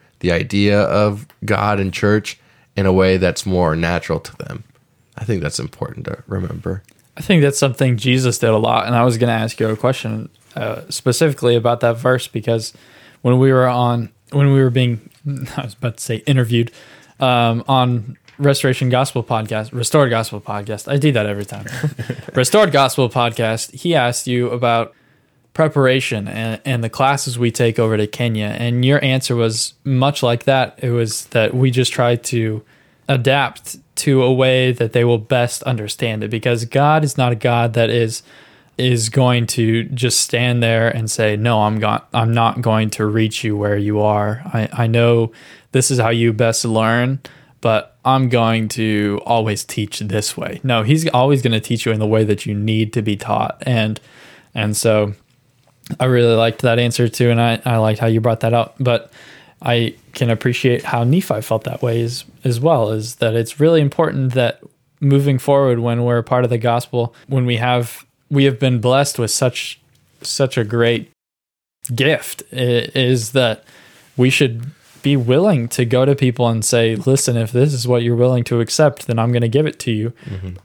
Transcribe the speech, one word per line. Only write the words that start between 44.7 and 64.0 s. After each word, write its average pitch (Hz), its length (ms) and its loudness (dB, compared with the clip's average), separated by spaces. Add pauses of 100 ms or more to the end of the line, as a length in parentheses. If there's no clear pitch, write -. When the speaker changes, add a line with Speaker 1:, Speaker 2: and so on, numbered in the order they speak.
Speaker 2:
I 117 140 0
know 117 440 2 (420)
this 131 180 0
is 123 80 0
how 113 100 2
you 117 240 2
best 113 320 0
learn, 117 540 0 (400)
but - 360 -2 (100)
I'm 131 240 2
going 113 400 0
to 104 560 -2
always 110 400 -2
teach - 340 -8
this 104 380 -4
way." - 260 -8
No, 120 200 0
he's 156 260 2
always 131 340 2
gonna 113 160 0
teach - 260 -4
you 113 60 0
in 107 80 -2
the 107 80 0
way 110 160 2
that 104 220 -2
you 107 100 -4
need 110 380 0
to 117 80 -2
be 107 160 -2
taught. 110 500 -4
And, 110 320 -2 (560)
and 107 200 -2
so 107 380 2 (840)
I 127 60 0
really 120 300 4
liked 113 260 2
that 120 180 2
answer 120 300 2
too, 120 200 2
and 117 120 2
I, 117 240 0
I 117 120 0
liked 110 220 2
how 117 80 0
you 113 140 2
brought 113 180 0
that 113 140 0
up. 117 260 0
But 123 320 -2 (520)
I 117 300 0 (200)
can 117 180 0
appreciate 123 540 0
how 120 180 -2
Nephi 123 380 0
felt 113 240 -4
that 123 180 -8
way 117 180 0
as, 117 240 -6 (180)
as 120 160 -2
well, 131 300 2
is 110 280 -6
that 113 180 0
it's 113 240 -4
really 160 200 4
important 139 540 0